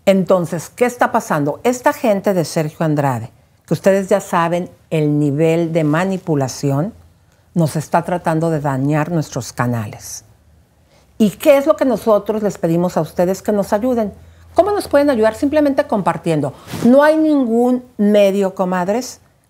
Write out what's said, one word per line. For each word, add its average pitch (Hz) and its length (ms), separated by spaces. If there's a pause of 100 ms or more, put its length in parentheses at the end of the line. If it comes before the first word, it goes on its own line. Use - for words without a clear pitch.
Entonces, 180 640
¿qué - 160
está 247 260
pasando? 156 520
Esta 247 280
gente 208 400
de 170 140
Sergio 160 400
Andrade, 139 440 (360)
que - 80
ustedes 196 340
ya 202 120
saben 175 500 (180)
el 151 300
nivel 160 560
de 160 100
manipulación, 151 1120 (600)
nos 165 220
está 165 260
tratando 170 460
de 156 120
dañar 147 500
nuestros 151 420
canales. 117 720 (920)
¿Y 208 140
qué 285 260
es 277 80
lo 311 100
que 302 80
nosotros 214 580
les 196 140
pedimos 175 400
a 170 60
ustedes? 185 400
Que 220 100
nos 202 220
ayuden. 220 400 (400)
¿Cómo 370 160
nos 403 180
pueden 285 220
ayudar? 220 240
Simplemente 277 520
compartiendo. 165 680 (320)
No 262 160
hay 311 160
ningún 247 640 (140)
medio, 202 560
comadres, 185 680 (300)